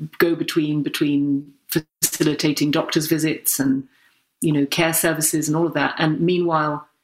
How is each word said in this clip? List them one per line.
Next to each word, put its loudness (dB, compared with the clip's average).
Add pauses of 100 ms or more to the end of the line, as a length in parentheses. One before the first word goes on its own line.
(180)
go-between 0
between -2 (480)
facilitating 0
doctor's 0
visits -2
and, 0 (540)
you 2
know, 2
care 0
services 0
and 0
all 2
of -2
that. 0
And 0
meanwhile, 0 (160)